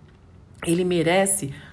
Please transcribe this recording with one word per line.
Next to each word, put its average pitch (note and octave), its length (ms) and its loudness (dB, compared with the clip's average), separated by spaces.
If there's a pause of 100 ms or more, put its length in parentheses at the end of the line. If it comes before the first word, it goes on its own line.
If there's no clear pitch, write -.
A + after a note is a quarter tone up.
(640)
Ele E3+ 180 0
merece F3 720 0 (200)